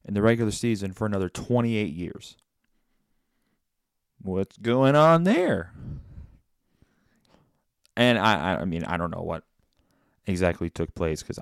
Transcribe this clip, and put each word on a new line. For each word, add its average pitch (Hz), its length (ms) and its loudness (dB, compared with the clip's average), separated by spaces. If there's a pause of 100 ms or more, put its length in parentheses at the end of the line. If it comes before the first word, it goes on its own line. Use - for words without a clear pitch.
in 101 100 -6
the 101 80 2
regular 113 300 4
season 101 400 -2
for 107 140 -6
another 98 220 -2
twenty-eight 117 640 -2
years. - 440 -10 (1800)
What's 95 380 -6
going 127 360 4
on 165 300 6
there? 202 480 0 (2250)
And 120 220 4
I, 104 160 4
I, 85 260 0
I - 40 -4
mean, 85 200 -4
I 87 120 -4
don't 85 140 -4
know 85 120 -8
what 85 200 -8 (840)
exactly 87 440 -2
took - 240 -8
place 80 280 -4
'cause - 200 -12